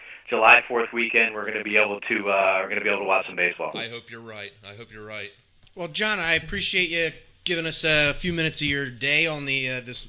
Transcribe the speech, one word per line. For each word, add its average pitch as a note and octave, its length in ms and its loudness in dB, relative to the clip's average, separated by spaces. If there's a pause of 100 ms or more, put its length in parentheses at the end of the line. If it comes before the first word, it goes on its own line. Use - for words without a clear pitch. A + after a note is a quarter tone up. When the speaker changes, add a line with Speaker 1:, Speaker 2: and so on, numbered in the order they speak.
(280)
Speaker 1:
July A#2+ 400 8
fourth A#2 240 -2
weekend, A#2 420 2
we're G#2 160 -6
gonna G#2+ 140 -6
be G#2 120 0
able G#2 240 2
to, G#2 300 -2
uh, G2 320 4
we're G2 60 -4
gonna G#2 140 -2
be G#2 60 0
able G2+ 120 0
to G2+ 40 -4
watch F#2+ 220 2
some F2+ 100 -10
baseball. E2+ 380 -2
Speaker 2:
I A#2 140 -6
hope A#2 220 -14
you're A#2 100 -14
right. G#2+ 320 -12 (140)
I G2+ 80 -16
hope A2 180 -18
you're G#2+ 140 -16
right. G#2 240 -10 (440)
Speaker 3:
Well, E3+ 140 -8
John, G3+ 300 -2
I E3 160 2
appreciate F3+ 560 0
you E3 200 0 (340)
giving E3 220 0
us D#3+ 180 -4
a D3+ 300 4
few F3 180 -2
minutes D#3+ 280 0
of D3+ 60 0
your C#3+ 240 0
day C#3+ 360 2
on D3+ 200 -4
the, C3+ 240 -2
uh, B2+ 100 -4
this A#2+ 280 -12